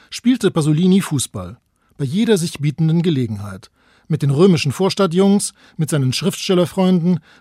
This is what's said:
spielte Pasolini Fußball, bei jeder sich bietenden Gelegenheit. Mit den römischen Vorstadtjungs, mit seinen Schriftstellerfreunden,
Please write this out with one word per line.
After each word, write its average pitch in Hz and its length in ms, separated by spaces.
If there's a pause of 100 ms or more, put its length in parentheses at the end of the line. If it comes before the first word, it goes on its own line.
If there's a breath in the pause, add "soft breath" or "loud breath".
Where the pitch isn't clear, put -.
(100)
spielte 233 400
Pasolini 170 500
Fußball, 107 560 (400)
bei 143 80
jeder 202 320
sich 165 220
bietenden 160 420
Gelegenheit. 110 720 (400 soft breath)
Mit 156 120
den 143 80
römischen 151 420
Vorstadtjungs, 190 800 (240 soft breath)
mit 156 140
seinen 131 240
Schriftstellerfreunden, 180 1080 (200 soft breath)